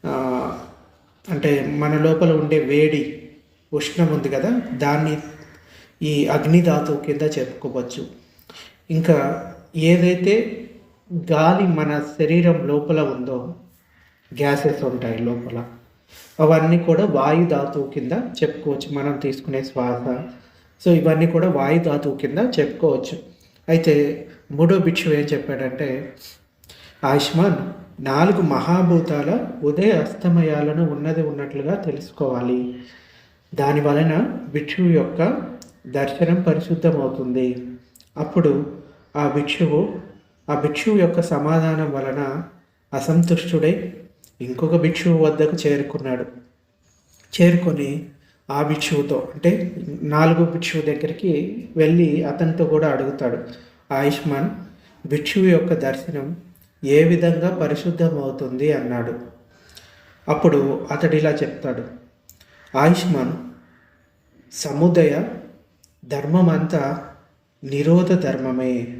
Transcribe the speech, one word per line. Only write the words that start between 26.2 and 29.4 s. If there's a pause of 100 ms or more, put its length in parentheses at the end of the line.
"ఆయుష్మాన్, (160)
నాలుగు
మహాభూతాల (160)